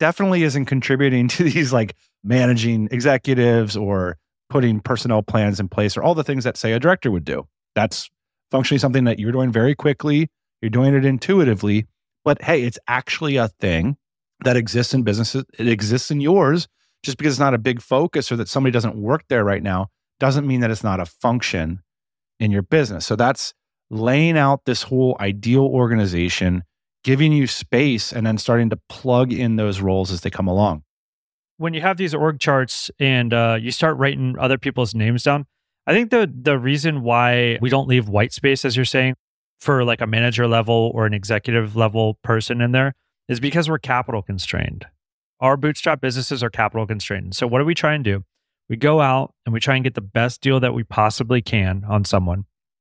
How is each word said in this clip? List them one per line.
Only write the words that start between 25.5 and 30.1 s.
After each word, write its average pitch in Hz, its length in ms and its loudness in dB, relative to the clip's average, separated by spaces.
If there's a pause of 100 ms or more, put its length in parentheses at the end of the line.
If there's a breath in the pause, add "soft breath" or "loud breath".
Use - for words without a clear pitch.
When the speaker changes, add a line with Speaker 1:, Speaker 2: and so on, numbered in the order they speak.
Speaker 1:
organization, 92 1000 0 (400)
giving 135 280 4
you 143 140 2
space, 120 640 0
and 113 160 -4
then 110 120 0
starting 117 320 2
to 135 80 -4 (100)
plug 127 460 0
in 117 220 0
those 104 260 -2
roles 95 280 0